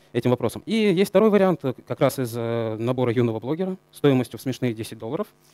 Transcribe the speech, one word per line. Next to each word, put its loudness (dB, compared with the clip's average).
этим 0
вопросом. -2
И -2
есть 2
второй 4
вариант, 2
э, 0
как -10
раз 2
из, -4
э, -2
набора 0
юного 0
блогера, -6
стоимостью 2
в -18
смешные -4
десять -12
долларов, -8